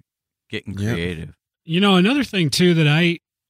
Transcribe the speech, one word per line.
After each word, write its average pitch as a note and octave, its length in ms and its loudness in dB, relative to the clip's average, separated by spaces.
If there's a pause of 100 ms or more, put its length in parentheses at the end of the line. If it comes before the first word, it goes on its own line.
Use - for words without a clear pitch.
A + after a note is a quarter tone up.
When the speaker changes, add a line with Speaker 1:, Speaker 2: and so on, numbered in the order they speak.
(500)
Speaker 1:
getting G2+ 280 -10
Speaker 2:
Yeah. G2+ 140 -4
Speaker 1:
creative. E2+ 420 -8 (300)
Speaker 3:
You E3+ 160 -4
know, G3+ 160 4
another A#3 280 2
thing, F3 260 -2
too, F3 240 2
that D#3+ 120 2
I, E3+ 320 2 (320)